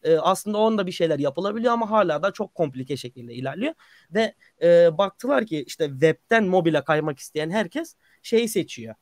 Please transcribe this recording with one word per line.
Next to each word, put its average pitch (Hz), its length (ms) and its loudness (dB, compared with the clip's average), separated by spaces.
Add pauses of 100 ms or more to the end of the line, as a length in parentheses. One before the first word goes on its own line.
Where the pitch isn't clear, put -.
e, 160 140 4
aslında 190 420 0
onun 220 200 2
da 190 80 -2
bir 180 60 -8
şeyler 160 260 0
yapılabiliyor 202 540 -2
ama 226 180 -4
hala 175 320 2
da 190 100 2
çok - 220 -8
komplike 131 420 -4
şekilde 120 380 -14
ilerliyor. 151 400 -6 (360)
Ve, 208 240 -2 (280)
e, 170 360 6
baktılar 233 480 0
ki 151 180 -6
işte - 240 -6
webten 156 560 2
mobile 165 400 2
kaymak 151 340 -2
isteyen 156 320 -8
herkes 220 460 -6 (260)
şeyi 226 260 0
seçiyor. 117 540 -8